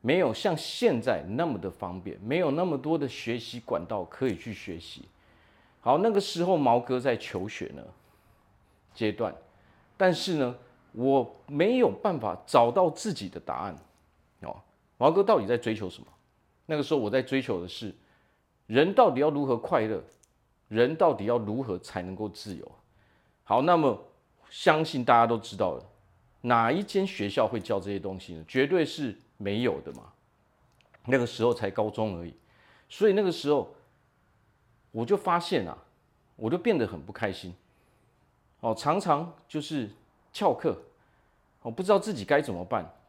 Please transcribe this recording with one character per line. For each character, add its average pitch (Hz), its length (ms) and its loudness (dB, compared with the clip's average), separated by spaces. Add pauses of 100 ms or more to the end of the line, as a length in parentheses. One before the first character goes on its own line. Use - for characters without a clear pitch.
没 143 180 2
有 143 120 2
像 170 240 -2
现 151 460 0
在 101 280 0
那 143 180 -2
么 123 100 -4
的 92 140 -6
方 92 280 -8
便， 92 220 -12
没 120 160 -2
有 165 140 0
那 160 120 0
么 165 140 -2
多 147 180 -2
的 147 120 -2
学 120 320 -6
习 120 220 -12
管 85 260 -4
道 101 160 -4
可 - 240 -4
以 95 100 -2
去 110 160 -10
学 87 260 -12
习。 - 260 -18 (760)
好， 131 160 4
那 220 140 4
个 202 100 4
时 170 220 -2
候 185 120 4
毛 123 240 4
哥 127 200 -2
在 120 180 0
求 95 320 -6
学 - 160 -10 (100)
呢 64 80 -16 (1080)
阶 107 180 0
段， 104 220 -4 (640)
但 185 160 4
是 175 220 -2
呢， 127 200 0 (360)
我 127 440 2 (120)
没 175 300 2
有 233 120 6
办 165 300 -2
法 101 260 -4
找 120 240 6
到 180 180 4
自 175 240 -4
己 104 160 -8
的 85 120 -12
答 - 220 -8
案。 92 140 -8 (680)
哦， - 140 -10 (440)
毛 139 120 6
哥 190 120 4
到 196 160 4
底 101 80 -4
在 120 100 2
追 113 160 -2
求 101 160 -6
什 - 100 -16
么？ - 80 -20 (600)
那 156 100 -2
个 147 60 0
时 147 100 0
候 147 60 2
我 107 100 0
在 127 100 2
追 131 220 -2
求 107 180 -4
的 87 80 -8
是， 98 240 -12 (760)
人 151 260 2
到 233 160 6
底 127 100 -2
要 151 120 2
如 143 120 -2
何 131 140 0
快 127 240 0
乐？ 107 220 -4 (680)
人 120 280 2
到 165 160 6
底 98 100 -6
要 117 140 0
如 110 260 -4
何 95 160 -6
才 - 220 -8
能 92 120 -8
够 104 140 -8
自 101 260 -12
由？ - 160 -14 (760)
好， 113 160 2
那 170 160 4
么 135 200 2 (520)
相 156 340 4
信 131 220 -4
大 127 80 6
家 117 120 8
都 117 120 0
知 107 180 -10
道 92 200 -2
了， - 140 -16 (520)
哪 117 280 4
一 175 140 0
间 196 240 -2
学 101 220 -4
校 110 180 2
会 120 100 -4
教 101 220 -2
这 95 100 -8
些 98 80 -4
东 95 220 -8
西 - 140 -16
呢？ 80 120 -14
绝 135 220 2
对 170 160 2
是 135 340 -6 (200)
没 104 240 -2
有 90 180 0
的 80 140 -14
嘛。 - 180 -20 (920)
那 127 120 2
个 120 80 2
时 113 160 -6
候 120 120 4
才 107 180 -4
高 107 180 -2
中 101 280 -4
而 85 100 -10
已， 80 60 -16 (560)
所 214 200 2
以 190 40 4
那 208 100 2
个 185 80 2
时 165 180 -6
候 143 240 2 (1160)
我 113 140 -4
就 202 100 2
发 175 240 0
现 156 260 -2
啊， 78 120 -10 (580)
我 110 140 -4
就 170 80 0
变 196 200 2
得 117 80 2
很 95 160 -8
不 98 120 -16
开 107 180 -4
心。 92 240 -12 (1040)
哦， 113 180 -2
常 160 220 0
常 165 340 0 (140)
就 151 140 -6
是 139 280 -6 (440)
翘 185 200 2
课， 127 240 -2 (840)
哦， 120 100 -10
不 117 100 -8
知 190 120 4
道 196 40 6
自 196 160 -2
己 107 120 -6
该 143 160 4
怎 107 120 -6
么 90 120 -6
办 90 200 -4 (240)